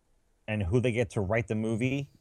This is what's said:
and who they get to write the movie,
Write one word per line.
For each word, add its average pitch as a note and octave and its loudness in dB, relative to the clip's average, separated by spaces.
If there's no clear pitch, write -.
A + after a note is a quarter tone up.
and G#2+ -2
who G2 2
they A#2+ 2
get A2+ 0
to A2+ -2
write A2 0
the A2+ -2
movie, A2+ -2